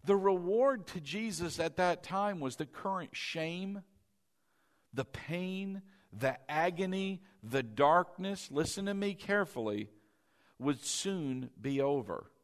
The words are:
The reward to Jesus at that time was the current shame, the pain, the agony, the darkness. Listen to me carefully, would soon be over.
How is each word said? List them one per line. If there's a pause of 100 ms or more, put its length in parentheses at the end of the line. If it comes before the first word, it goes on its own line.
The
reward
to
Jesus
at
that
time
was
the
current
shame, (1120)
the
pain, (280)
the (120)
agony, (220)
the
darkness.
Listen
to
me
carefully, (680)
would
soon (100)
be
over. (120)